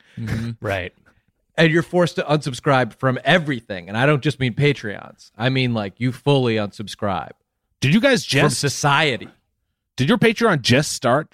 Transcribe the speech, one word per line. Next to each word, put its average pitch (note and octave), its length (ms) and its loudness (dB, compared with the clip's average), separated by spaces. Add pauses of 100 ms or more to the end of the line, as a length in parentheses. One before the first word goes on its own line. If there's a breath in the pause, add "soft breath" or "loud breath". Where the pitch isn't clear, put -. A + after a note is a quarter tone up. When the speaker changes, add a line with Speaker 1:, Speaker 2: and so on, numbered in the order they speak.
(180 loud breath)
Speaker 1:
Mm-hmm. A2+ 340 -6 (100)
Speaker 2:
Right. G2 320 -6 (640)
Speaker 3:
And E3 160 4
you're E3 120 2
forced F3 320 0
to F3+ 80 -4
unsubscribe C3+ 680 0
from C3 300 -2
everything. B2+ 640 -2
And G#2 80 -4
I B2 80 2
don't D3 180 2
just D3 160 -2
mean B2 140 -2
Patreons. - 840 -4
I A#2 120 -2
mean, B2+ 240 0
like, G#2 260 -6
you B2+ 120 -2
fully B2+ 440 2
unsubscribe G2+ 760 -6 (500)
Speaker 4:
Did C#3 120 2
you A3+ 80 6
guys C4 240 2
Speaker 3:
from C3+ 160 0
Speaker 4:
just C#3 180 2
Speaker 3:
society. C#3+ 680 0 (720)
Speaker 4:
Did C3 120 0
your A#3 80 4
Patreon A3 440 2
just B2+ 320 2
start B2+ 400 0